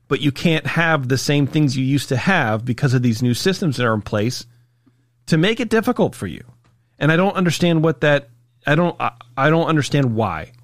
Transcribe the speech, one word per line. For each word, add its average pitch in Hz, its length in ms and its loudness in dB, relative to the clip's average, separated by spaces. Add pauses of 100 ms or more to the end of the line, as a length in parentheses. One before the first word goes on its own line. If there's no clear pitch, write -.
but 139 140 -2
you 147 100 2
can't 156 360 0
have 160 420 0
the 135 80 2
same 143 300 2
things 135 320 0
you 131 60 0
used 135 260 -2
to 127 80 0
have 120 480 0
because 127 260 0
of 127 100 2
these 120 200 0
new 123 100 2
systems 175 460 -2
that 123 80 0
are 113 80 2
in 104 80 -2
place 110 420 -4 (840)
to 160 120 2
make 220 220 0
it 233 100 -2
difficult 220 440 0
for - 120 -10
you. 73 180 -10 (540)
And 147 120 2
I 160 60 4
don't 190 180 2
understand 170 480 0
what 160 200 0
that, 147 260 2 (380)
I 143 80 2
don't, 170 260 0
I, 120 120 -4 (220)
I 143 140 0
don't 165 180 2
understand 143 480 0
why. 92 380 -4 (120)